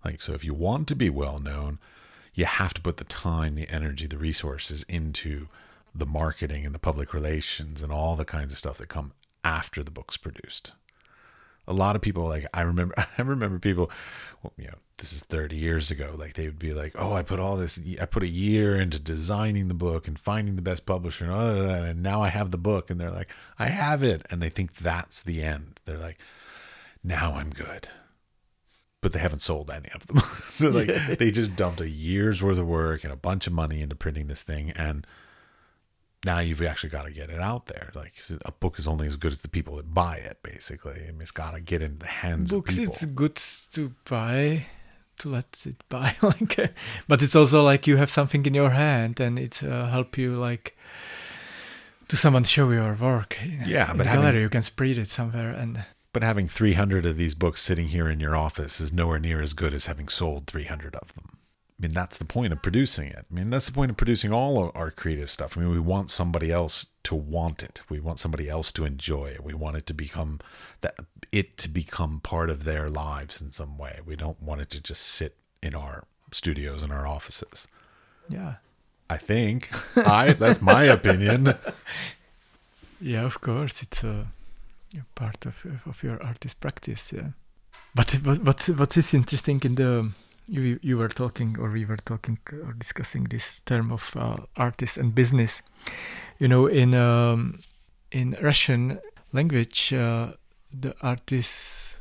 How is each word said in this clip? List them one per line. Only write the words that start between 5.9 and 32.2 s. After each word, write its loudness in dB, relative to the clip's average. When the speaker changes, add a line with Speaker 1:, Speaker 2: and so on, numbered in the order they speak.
Speaker 1:
the -4
marketing -2
and -6
the -10
public -2
relations -4
and -6
all 0
the -2
kinds -6
of -8
stuff -8
that -16
come -8
after -2
the -8
book's -12
produced. -12
A -4
lot 2
of -2
people, 0
like, -4
I 0
remember, 0
<laughs> -4
I -2
remember -2
people, 2
well, -14
you -14
know, -14
this -10
is -8
thirty -6
years 0
ago, -6
like, -12
they -4
would -8
be -4
like, -6
"Oh, -2
I 0
put -4
all -2
this, -4
I -2
put 0
a 0
year 2
into 0
designing -2
the 0
book -2
and -6
finding -2
the -4
best -4
publisher, -4
and, 0
and -4
now 0
I 2
have -2
the -4
book." 0
And -4
they're -4
like, -8
"I -2
have 0
it." 2
And -2
they 2
think -4
that's -4
the -4
end. -6
They're -8
like, -12
"Now -2
I'm -6
good." -12
But 2
they 0
haven't -2
sold -2
any -12
of -16
them. 6
<laughs> -14
So, 2
like, 4
Speaker 2:
Yeah. 0
Speaker 1:
they 4
just 0
dumped 0
a -4
year's 0